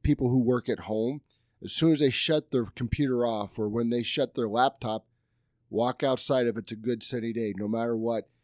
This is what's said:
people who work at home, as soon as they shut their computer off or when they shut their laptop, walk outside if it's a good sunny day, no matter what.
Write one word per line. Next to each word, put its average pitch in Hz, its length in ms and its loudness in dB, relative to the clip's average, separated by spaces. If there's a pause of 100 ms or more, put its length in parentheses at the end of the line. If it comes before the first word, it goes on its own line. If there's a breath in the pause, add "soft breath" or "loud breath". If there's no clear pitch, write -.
people 139 280 2
who 127 80 4
work 123 300 2
at 107 120 -2
home, 113 400 -2 (420)
as 98 100 -12
soon 160 200 4
as 143 80 2
they 139 100 6
shut 151 400 0
their 120 140 2
computer 120 600 0
off 107 320 -4
or 107 100 0
when 117 220 0
they 120 120 0
shut 127 320 -2
their 117 140 -2
laptop, 117 580 0 (600)
walk 120 340 0
outside 131 440 2
if 110 100 0
it's 113 160 -8
a 110 40 -10
good 113 260 -4
sunny 117 320 -6
day, 110 200 -2
no 104 140 -4
matter 117 280 0
what. 113 320 -2 (160)